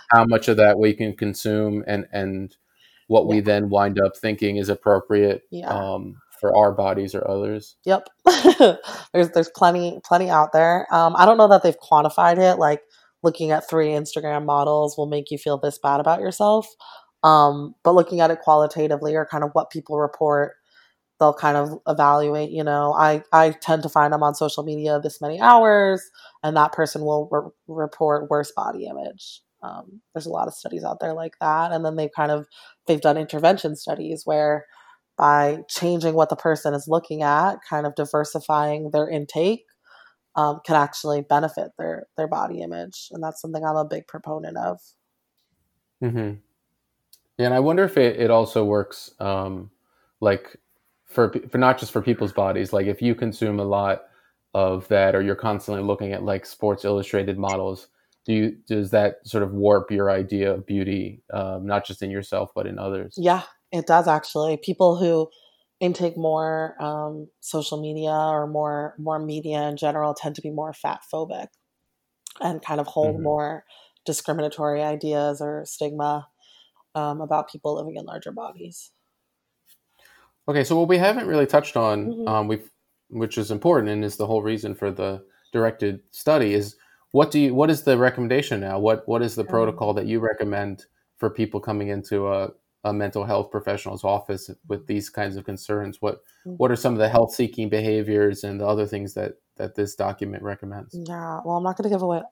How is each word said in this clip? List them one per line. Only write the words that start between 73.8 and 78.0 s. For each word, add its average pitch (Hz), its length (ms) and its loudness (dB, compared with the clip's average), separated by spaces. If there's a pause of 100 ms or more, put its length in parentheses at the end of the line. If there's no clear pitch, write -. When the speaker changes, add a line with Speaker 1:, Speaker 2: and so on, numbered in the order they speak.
Speaker 2:
discriminatory 151 800 -4
ideas 147 580 -4
or 151 240 -8
stigma, 147 600 -6 (680)
um, 151 280 -6
about 156 280 -2
people 151 260 -6
living 156 200 -10
in 156 100 -12